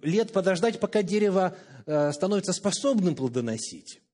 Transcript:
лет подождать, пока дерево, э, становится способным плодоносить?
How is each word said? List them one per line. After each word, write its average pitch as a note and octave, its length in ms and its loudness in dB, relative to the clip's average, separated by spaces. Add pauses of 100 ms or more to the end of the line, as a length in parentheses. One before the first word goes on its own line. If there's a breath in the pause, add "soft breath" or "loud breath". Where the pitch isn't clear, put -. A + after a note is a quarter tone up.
лет G#3+ 300 0
подождать, F#3+ 460 0
пока G#3+ 240 0
дерево, F#3+ 540 2 (280 loud breath)
э, D3 280 2
становится F#3 400 -2
способным G3 640 0
плодоносить? A#2+ 840 -6 (140)